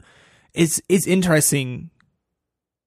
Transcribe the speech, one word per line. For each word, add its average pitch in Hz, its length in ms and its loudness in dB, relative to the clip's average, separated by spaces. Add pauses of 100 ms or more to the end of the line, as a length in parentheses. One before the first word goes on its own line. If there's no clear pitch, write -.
(540)
it's, 165 360 0
it's 180 180 0
interesting 156 840 0 (960)